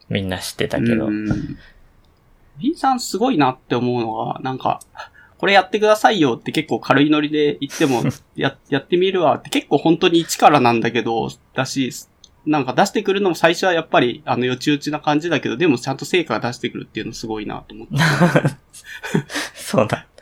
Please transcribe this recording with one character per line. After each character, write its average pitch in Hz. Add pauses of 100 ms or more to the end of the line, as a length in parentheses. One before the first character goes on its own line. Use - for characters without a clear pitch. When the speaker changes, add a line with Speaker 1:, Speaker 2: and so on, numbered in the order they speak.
Speaker 1:
み 104
ん 95
な 90
知 -
っ -
て -
た -
け 117
ど。 107
Speaker 2:
う 107
ん。 107 (1000)
B 247
さ 269
ん 240
す -
ご 254
い 180
な 135
っ 127
て -
思 123
う 117
の 113
は、 113
な 131
ん 127
か、 - (580)
「こ 170
れ 196
や 196
っ -
て 214
く 208
だ 214
さ 247
い 214
よ」 127
っ -
て -
結 156
構 113
軽 139
い 151
ノ 151
リ 147
で 147
言 139
っ -
て 165
も、 127 (100)
<laughs> - (100)
「や、 - (140)
や 139
っ -
て 180
み 190
る 185
わ」 135
っ -
て -
結 -
構 147
本 160
当 185
に 170
一 -
か 202
ら 147
な 120
ん 113
だ 113
け 113
ど、 113 (260)
だ 131
し、 131 (560)
な 151
ん 127
か 127
出 170
し -
て 220
く 196
る 196
の 202
も 165
最 170
初 190
は 185
や 165
っ -
ぱ 170
り、 120
あ 127
の、 120
よ 127
ち 139
よ 147
ち 147
な 147
感 147
じ 170
だ 143
け 120
ど、 113
で 165
も 127
ち -
ゃ 135
ん -
と -
成 175
果 113
出 120
し -
て 127
く -
る -
っ -
て -
い -
う 107
の 113
す -
ご 110
い 107
な 113
と 107
思 110
っ -
て。 - (800)
Speaker 1:
<laughs> -
そ -
う 104
だ。 - (160)